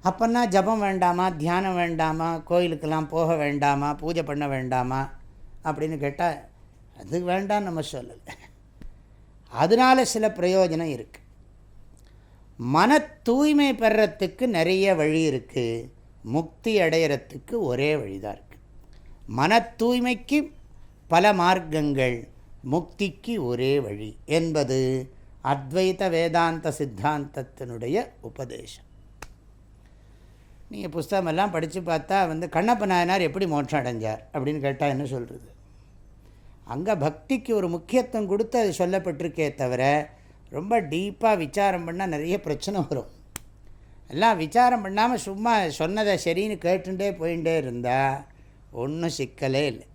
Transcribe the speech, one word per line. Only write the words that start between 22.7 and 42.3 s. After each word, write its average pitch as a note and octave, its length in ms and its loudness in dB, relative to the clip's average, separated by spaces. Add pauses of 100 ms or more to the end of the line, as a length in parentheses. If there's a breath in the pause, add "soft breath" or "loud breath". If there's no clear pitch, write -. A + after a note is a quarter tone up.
முக்திக்கு F3+ 720 -4
ஒரே B2+ 360 0
வழி G#2 460 -8
என்பது C3+ 840 0 (320 soft breath)
அத்வைத E3+ 680 0
வேதாந்த E3 680 0
சித்தாந்தத்தினுடைய C3+ 1300 -4 (140)
உபதேசம். - 720 -14 (1800 soft breath)
நீங்க F#3 320 -8
புஸ்தகமெல்லாம் F3+ 520 0
படிச்சு E3 300 -4
பார்த்தா F3 460 0
வந்து D#3+ 200 -4
கண்ணப்ப G#3 380 2
நாயனார் F#3 360 2
எப்படி F3 260 0
மோட்சம் D3 360 0
அடைஞ்சார் A2 360 -4 (140)
அப்படின்னு D3 260 -2
கேட்டா C#3 260 -2
என்ன C#3+ 200 0
சொல்றது? B2 460 -10 (1120 soft breath)
அங்க F3+ 320 -2
பக்திக்கு E3 580 -2
ஒரு F#3+ 160 0
முக்கியத்துவம் G#3+ 580 -2
கொடுத்து A3 320 0
அது G3+ 180 2
சொல்லப்பட்டிருக்கே E3 760 -2
தவிர C3+ 560 0 (400 soft breath)
ரொம்ப G3+ 320 0
டீப்பா G3 560 0
விசாரம் F3+ 480 0
பண்ணா E3+ 200 -4
நிறைய E3+ 340 -2